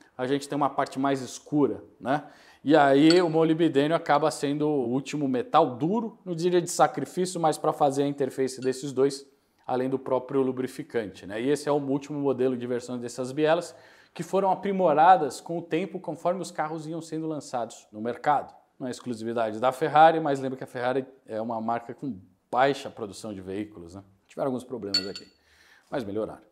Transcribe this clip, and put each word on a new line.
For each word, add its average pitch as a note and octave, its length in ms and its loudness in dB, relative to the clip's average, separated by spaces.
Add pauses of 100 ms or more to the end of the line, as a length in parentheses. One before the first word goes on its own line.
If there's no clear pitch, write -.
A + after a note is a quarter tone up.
(180)
a B2+ 80 -4
gente C#3 240 -2
tem D3 60 -4
uma C#3+ 160 0
parte C3+ 260 -4
mais C#3 240 0
escura, B2 600 0 (160)
né? C#3+ 240 -2 (400)
E D3 120 4
aí D3+ 460 8
o E3+ 80 2
molibdênio D#3+ 680 2
acaba D3+ 340 2
sendo D3+ 380 -2
o C3+ 220 0
último C#3 380 -2
metal C3 500 2
duro, G3+ 480 -4
não F3+ 100 -6
diria F3 260 2
de D#3+ 80 -4
sacrifício, E3+ 680 0
mas D#3 180 0
pra D#3 140 0
fazer C#3+ 320 2
a C#3+ 40 0
interface C3+ 520 -4
desses C3 320 -4
dois, C3+ 340 0 (400)
além B2+ 220 -2
do C3+ 100 -2
próprio C3+ 440 -2
lubrificante, B2 840 -4
né? G#2 160 -6
E C3 80 0
esse D3 200 0
é - 20 4
o C#3+ 40 4
último C#3+ 440 -4
modelo B2+ 380 0
de A#2+ 100 -8
versão B2 300 -6
dessas B2 340 -8
bielas, D#3 420 0 (400)
que - 80 -8
foram F#3+ 300 0
aprimoradas F3+ 880 4
com E3+ 200 -8
o - 20 -8
tempo, F#3 380 -6
conforme F3 420 -4
os - 100 -10
carros D#3 340 -8
iam E3 160 -10
sendo D#3+ 240 -8
lançados C3 640 -8
no G#2+ 120 -12
mercado. A#2+ 520 0 (240)
Não B2+ 100 -8
é B2 40 -6
exclusividade A2+ 680 -4
da B2+ 120 2
Ferrari, D#3 480 6
mas C#3 200 -2
lembra C3 180 -6
que - 60 -12
a C3 40 -12
Ferrari C3 380 -2 (200)
é G#2+ 140 -8
uma A2+ 220 -4
marca A#2 320 -4
com A#2 260 -10 (320)
baixa C3 380 2
produção G#2+ 440 -10
de F#2+ 60 -12
veículos, F#2+ 560 -10
né? G2 80 -16 (240)
Tiveram D3+ 200 -4
alguns B2+ 180 -4
problemas G2+ 420 -6
aqui, - 180 -12 (640)
mas C3+ 140 -4
melhoraram. G2 380 -6 (100)